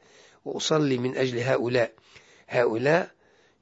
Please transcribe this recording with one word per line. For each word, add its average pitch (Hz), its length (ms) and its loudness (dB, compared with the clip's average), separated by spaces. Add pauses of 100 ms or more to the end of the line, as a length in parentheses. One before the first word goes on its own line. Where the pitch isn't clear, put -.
(440)
وأصلي 147 540 0
من 127 180 -4
أجل 127 220 -2
هؤلاء." 123 540 0 (560)
هؤلاء 123 600 2 (520)